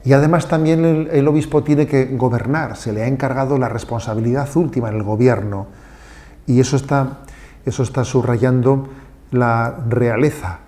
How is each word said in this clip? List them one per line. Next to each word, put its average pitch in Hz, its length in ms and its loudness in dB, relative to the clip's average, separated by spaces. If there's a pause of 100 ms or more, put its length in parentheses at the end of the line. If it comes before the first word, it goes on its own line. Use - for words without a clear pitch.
Y 131 100 4
además 156 340 2
también 160 360 2
el, 160 280 2
el 143 160 2
obispo 151 340 2
tiene 147 240 2
que 131 200 0 (100)
gobernar, 120 600 -2
se 113 160 -8
le 107 120 -4
ha - 20 -2
encargado 135 500 -2
la 127 120 0
responsabilidad 117 880 -2
última 131 320 0
en 107 80 -4
el 104 80 -4
gobierno, 104 640 0 (760)
y 123 140 2
eso 131 160 2
está, 139 440 -2 (460)
eso 131 200 -2
está 123 180 -4
subrayando 127 840 0 (420)
la 117 480 0 (100)
realeza 117 800 0